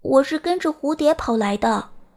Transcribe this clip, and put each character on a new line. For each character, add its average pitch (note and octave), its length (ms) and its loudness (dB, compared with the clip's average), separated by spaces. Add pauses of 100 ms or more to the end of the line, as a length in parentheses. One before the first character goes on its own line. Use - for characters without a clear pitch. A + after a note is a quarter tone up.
我 C4+ 220 4
是 D4+ 160 -2
跟 F4 200 -2
着 E4+ 120 -2
蝴 D4+ 240 -4
蝶 D#4 200 2
跑 A#3+ 220 -2
来 G#3 200 0
的。 G#3+ 340 -2 (260)